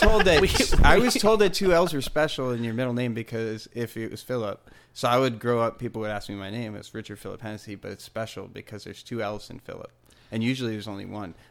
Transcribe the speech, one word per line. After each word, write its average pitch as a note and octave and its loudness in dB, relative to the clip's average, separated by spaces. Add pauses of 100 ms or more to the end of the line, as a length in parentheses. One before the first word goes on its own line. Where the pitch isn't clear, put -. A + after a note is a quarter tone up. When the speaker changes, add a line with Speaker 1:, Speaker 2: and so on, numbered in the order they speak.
Speaker 1:
told G#3+ 6
that D#3+ 6
Speaker 2:
we, F#3+ 4 (340)
Speaker 1:
I E3+ 10
Speaker 2:
we A#3+ 6
Speaker 1:
was A#3+ 2
told G#3+ 4
that - 4
two F#3+ 2
L's E3+ 4
were C3+ -2
special C#3+ -2
in A#2 -4
your A2+ -4
middle B2 -2
name A#2+ -2
because A2+ -6
if A#2 -6
it G#2+ -8
was G#2+ -12
Phillip, A2+ -6 (240)
so - -2
I A#2+ 4
would B2+ 0
grow A#2+ 0
up, A2+ -2
people A2+ -8
would G#2+ -6
ask G#2 -8
me G2+ -8
my G2 -10
name. A2 -8
It's - -16
Richard G#2+ -12
Phillip F#2+ -12
Hennessy, G#2+ -12
but G2 -12
it's - -16
special G#2 -10
because G2 -16
there's - -16
two A#2 -8
L's G#2 -8
in - -16
Phillip. - -16 (400)
And A2+ -2
usually B2+ -2
there's G#2+ -8
only G2 -10
one. G2 -10 (180)